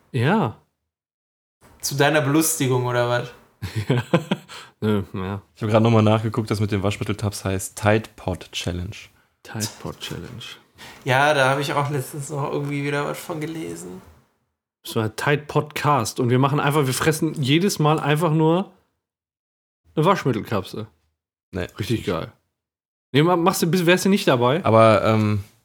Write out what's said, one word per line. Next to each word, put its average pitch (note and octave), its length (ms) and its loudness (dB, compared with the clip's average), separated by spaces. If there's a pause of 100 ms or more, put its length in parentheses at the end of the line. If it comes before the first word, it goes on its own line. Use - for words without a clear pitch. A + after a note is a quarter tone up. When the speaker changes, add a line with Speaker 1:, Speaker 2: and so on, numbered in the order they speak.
(140)
Speaker 1:
Ja. C#3 420 0 (1300)
Speaker 2:
Zu - 140 -6
deiner C#3+ 260 4
Belustigung C3+ 640 0
oder A#2+ 240 0
was? B2 200 -2 (320)
Speaker 1:
<laughs> G2+ 280 -6
Ja. A#2+ 140 0 (800)
Nö, G#2+ 220 0 (100)
ja. G2 280 -6 (140)
Speaker 3:
Ich - 80 -8
hab G#2+ 60 -2
grad A2 120 4
nochmal A2+ 220 6
nachgeguckt, G#2+ 480 0
das G#2 80 0
mit G#2 120 -2
den G2 120 0
Waschmitteltabs G2+ 600 -4
heißt F#2+ 360 -4
Tide G#2+ 220 2 (120)
Pod - 360 -8
Challenge. F2+ 440 -6 (460)
Speaker 1:
Tide A2 260 -8 (140)
Pod - 180 -12
Challenge. - 440 -12 (640)
Speaker 2:
Ja, C#3 280 4
da C3 160 4
hab C#3 100 0
ich C#3+ 140 -4
auch C#3 160 0
letztens C#3+ 400 -6
noch D3 220 -6
irgendwie C#3+ 320 -4
wieder C#3+ 220 -2
was D3 120 -6
von E3 220 -10
gelesen. E3+ 600 -10 (840)
Speaker 1:
Das - 120 -12
war A2 200 -2
Tide D3 320 0
Podcast C#3+ 720 -2
und B2 100 0
wir B2+ 100 4
machen C#3 200 2
einfach, C#3+ 260 2
wir C3 80 -2
fressen D#3 480 -2
jedes D#3+ 380 2
Mal D3+ 200 2
einfach D3+ 320 0
nur D#3+ 400 2 (1200)
eine D#3 100 0
Waschmittelkapsel. A2 840 -2 (640)
Speaker 3:
Nee. F2+ 160 -8 (120)
Speaker 1:
Richtig G#2+ 260 -4
geil. E2+ 260 -4 (840)
Nee, C#3+ 100 4
ma-, F3 140 2
machst F3+ 260 2
du, F3+ 40 2
bist, E3+ 200 0
wärst F3+ 180 4
du G3 40 4
nicht G3+ 180 2
dabei? C3 380 2
Speaker 3:
Aber, A2 400 6
ähm, G#2+ 380 2 (220)